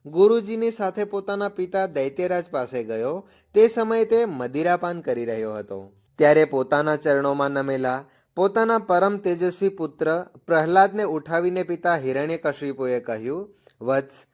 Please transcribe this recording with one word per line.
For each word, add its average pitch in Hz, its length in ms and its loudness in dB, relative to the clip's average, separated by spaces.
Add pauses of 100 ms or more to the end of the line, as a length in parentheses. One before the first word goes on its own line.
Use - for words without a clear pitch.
ગુરુજીની 214 680 2
સાથે 208 320 -4
પોતાના 202 460 -4
પિતા 190 360 -4
દૈત્યરાજ 175 640 -4
પાસે 127 340 -4
ગયો. 113 440 -6 (260)
તે 220 140 8
સમયે 226 380 0
તે 226 200 2
મદિરાપાન 170 760 -2
કરી 120 240 -2
રહ્યો 110 280 -4
હતો. 98 380 -12 (260)
ત્યારે 151 280 6
પોતાના 147 500 0
ચરણોમાં 143 560 0
નમેલા 135 540 -2 (300)
પોતાના 220 440 2
પરમ 190 380 2
તેજસ્વી 180 520 -2
પુત્ર 165 560 -4 (220)
પ્રહલાદને 185 560 4
ઉઠાવીને 170 600 -2
પિતા 170 320 -2
હિરણ્યકશિપુએ 139 1040 -4
કહ્યું, 120 560 -8 (260)
"વત્સ, 135 320 -2 (200)